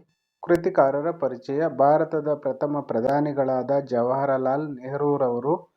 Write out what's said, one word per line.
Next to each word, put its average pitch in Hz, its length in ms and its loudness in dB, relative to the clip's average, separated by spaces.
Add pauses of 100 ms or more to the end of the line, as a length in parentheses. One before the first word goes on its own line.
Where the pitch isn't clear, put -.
(440)
ಕೃತಿಕಾರರ 165 680 2
ಪರಿಚಯ. 139 560 -4
ಭಾರತದ 151 680 2
ಪ್ರಥಮ 147 460 -2
ಪ್ರಧಾನಿಗಳಾದ 135 1000 0
ಜವಾಹರಲಾಲ್ 131 960 0
ನೆಹರೂರವರು 135 800 0 (220)